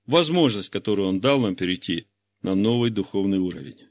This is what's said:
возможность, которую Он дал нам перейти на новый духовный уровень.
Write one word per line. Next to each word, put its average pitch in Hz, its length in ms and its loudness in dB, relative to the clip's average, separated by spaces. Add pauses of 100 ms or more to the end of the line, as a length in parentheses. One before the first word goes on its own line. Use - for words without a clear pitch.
возможность, 151 640 2
которую 101 360 -2
Он 95 140 0
дал 139 180 2
нам 104 160 0
перейти 90 520 -4 (360)
на 95 140 0
новый 120 340 2
духовный 98 480 -2
уровень. 90 400 -6 (120)